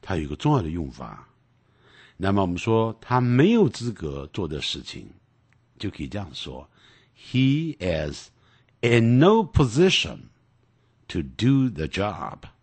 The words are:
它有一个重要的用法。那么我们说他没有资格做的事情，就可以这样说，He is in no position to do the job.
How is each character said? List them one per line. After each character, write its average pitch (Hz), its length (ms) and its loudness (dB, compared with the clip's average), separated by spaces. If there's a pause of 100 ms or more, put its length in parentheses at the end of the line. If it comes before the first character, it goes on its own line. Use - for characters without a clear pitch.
它 - 140 -6
有 80 80 -2
一 73 40 -6
个 71 80 -6
重 151 180 0
要 131 80 2
的 82 80 -4
用 80 220 -6
法。 58 360 -16 (880)
那 95 140 0
么 98 100 4
我 95 60 2
们 87 100 -4
说 113 420 0
他 127 220 0
没 127 300 4
有 214 180 4
资 117 220 -8
格 71 420 -8
做 92 140 -4
的 73 140 -6
事 - 200 -8
情， - 260 -16 (720)
就 104 120 -6
可 - 140 -10
以 69 40 -8
这 80 100 -8
样 98 160 -8
说， 65 340 -14 (640)
He 139 480 2
is 78 500 -4 (520)
in 120 380 4
no 208 240 6
position 143 760 2 (920)
to 87 120 -4
do 127 480 2
the 80 160 -6
job. 87 540 -6 (240)